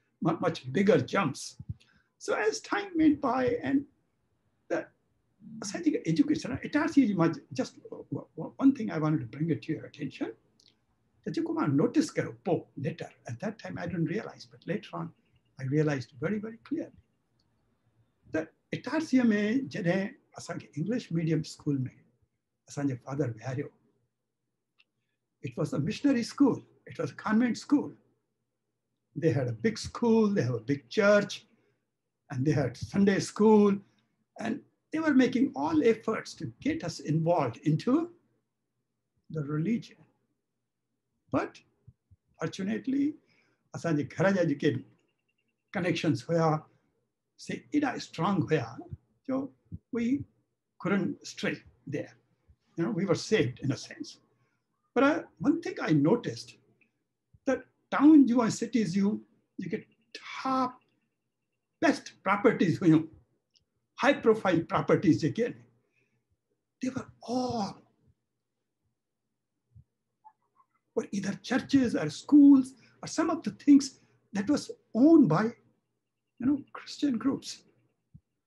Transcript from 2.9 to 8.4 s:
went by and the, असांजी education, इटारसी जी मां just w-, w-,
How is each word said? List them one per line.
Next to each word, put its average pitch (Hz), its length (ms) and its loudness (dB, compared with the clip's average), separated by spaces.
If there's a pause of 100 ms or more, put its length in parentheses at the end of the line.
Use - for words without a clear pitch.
went 302 240 4
by 254 420 0
and 277 220 0 (840)
the, - 160 -4 (760)
असांजी - 440 -2
education, - 580 0
इटारसी 294 420 2
जी 202 80 0
मां 165 180 2 (200)
just - 240 -6 (140)
w-, - 200 -14
w-, - 460 -10